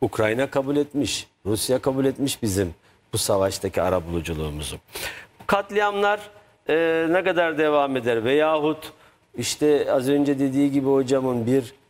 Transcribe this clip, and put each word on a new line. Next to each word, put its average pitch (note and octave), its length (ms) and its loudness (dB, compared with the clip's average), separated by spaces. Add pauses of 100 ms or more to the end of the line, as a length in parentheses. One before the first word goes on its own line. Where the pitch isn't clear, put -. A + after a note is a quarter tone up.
Ukrayna A2+ 480 0
kabul C#3 280 -2
etmiş, C#3+ 500 -2 (180)
Rusya A2 340 0
kabul C3+ 260 0
etmiş C3 360 -2
bizim F#2+ 320 0 (400)
bu A2+ 40 -4
savaştaki G2 640 0
arabuluculuğumuzu. D#2+ 960 -4 (680)
Katliamlar, G3+ 720 0 (500)
e, E3 400 2
ne F3+ 140 2
kadar E3+ 340 0
devam C#3+ 400 2
eder A#2 260 0
veyahut D3+ 680 0 (460)
işte C#3+ 540 2
az C3 180 2
önce C#3+ 300 2
dediği C#3 320 2
gibi C3+ 160 0
hocamın C3 600 2
bir B2+ 260 0 (160)